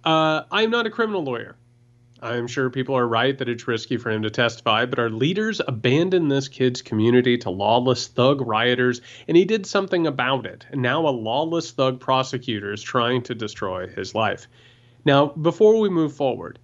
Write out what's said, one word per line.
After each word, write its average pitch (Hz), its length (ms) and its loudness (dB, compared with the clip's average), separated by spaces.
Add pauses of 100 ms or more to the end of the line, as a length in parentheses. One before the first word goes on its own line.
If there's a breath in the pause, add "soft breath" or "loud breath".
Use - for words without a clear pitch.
Uh, 156 480 2
"I 202 100 0
am 226 80 2
not 233 160 0
a 214 60 -4
criminal 208 320 -2
lawyer. 113 320 -8 (680)
I 117 160 -4
am 120 100 -4
sure 127 240 -2
people 131 240 -4
are 123 120 2
right 123 300 0
that 123 120 -4
it's 120 180 -6
risky 117 300 -4
for 113 120 -6
him 107 140 -2
to 107 80 -2
testify, 117 540 0
but 127 120 -4
our 117 140 0
leaders 190 560 -2
abandoned 151 640 2
this 139 160 0
kid's 127 340 -2
community 120 580 4
to 98 120 -6
lawless 113 560 2
thug 135 340 2
rioters, 123 600 0 (260 loud breath)
and 160 100 6
he 185 80 8
did 202 220 -2
something 185 400 0
about 131 400 -2
it. - 240 -14
And 139 100 -4
now 147 260 0
a - 20 2
lawless 139 600 -2
thug 131 280 0
prosecutor 120 720 -2
is 107 80 -10
trying 123 420 0
to 123 120 -8
destroy 95 520 -8
his - 280 -10
life." 107 320 -2 (560 soft breath)
Now, 143 240 4
before 170 520 4
we 208 100 2
move 160 260 0
forward 110 480 -4